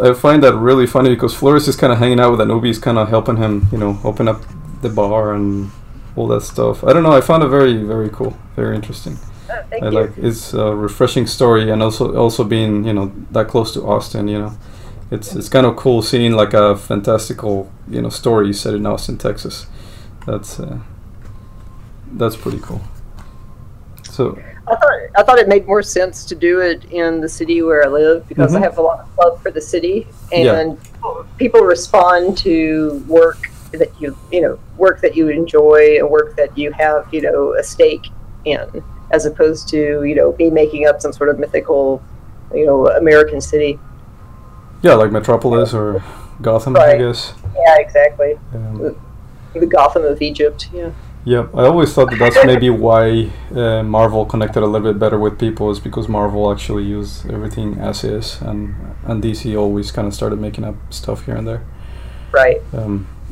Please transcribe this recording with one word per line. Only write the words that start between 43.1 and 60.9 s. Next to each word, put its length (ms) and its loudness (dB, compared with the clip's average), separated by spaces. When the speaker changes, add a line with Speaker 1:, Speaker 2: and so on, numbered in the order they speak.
Speaker 2:
city. 380 -2
Speaker 1:
Yeah, 120 8
like 160 4
Metropolis 640 2
or 280 -2
Gotham, 340 2
I 40 8
Speaker 2:
Right. 180 8
Speaker 1:
guess. 340 -2
Speaker 2:
Yeah, 240 6
exactly. 600 2
Speaker 1:
Um, 240 -8
Speaker 2:
The, 80 -4
the 60 2
Gotham 380 4
of 160 0
Egypt, 520 -2
yeah. 180 -10
Speaker 1:
Yep, 300 0
I 120 4
always 280 4
thought 160 4
that 80 -6
that's 260 6
maybe 240 4
why, 600 2
uh, 300 0
Marvel 420 2
connected 380 -2
a 20 2
little 260 0
bit 60 -2
better 220 0
with 180 -2
people, 320 -2
is 80 -4
because 300 -8
Marvel 420 0
actually 320 -4
used 480 -8
everything 480 -6
as 240 -6
is, 400 -6
and, 320 -6
and 160 -4
D 100 -2
C 240 -6
always 360 -2
kinda 180 -4
started 300 -4
making 240 -8
up 100 -8